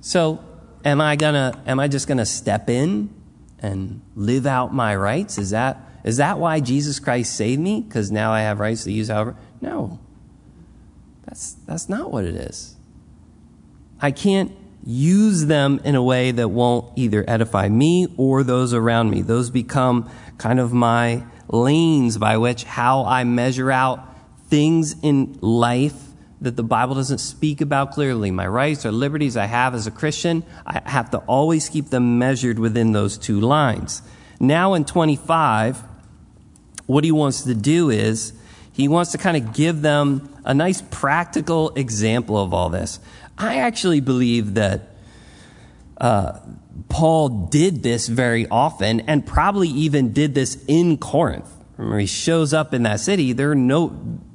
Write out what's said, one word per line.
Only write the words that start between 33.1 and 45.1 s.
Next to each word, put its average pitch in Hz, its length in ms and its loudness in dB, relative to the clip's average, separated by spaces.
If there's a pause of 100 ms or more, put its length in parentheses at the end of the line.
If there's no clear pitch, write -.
two 101 240 -2
lines. 127 640 0 (360)
Now 165 340 2
in 160 120 0
twenty-five, 143 960 0 (1040)
what 143 180 2
he 165 80 2
wants 151 300 0
to 127 140 -2
do 147 340 2
is 110 420 0 (400)
he 139 160 0
wants 170 260 2
to - 40 -6
kind 175 180 0
of 110 180 -4
give 156 280 0
them 147 480 2 (160)
a - 80 0
nice 180 280 0 (100)
practical 160 800 -2
example 113 640 -2
of 95 160 0
all 90 160 0
this. 87 300 -6 (400)
I 233 180 -2
actually 202 440 0
believe 120 540 0
that, 101 400 0 (1040)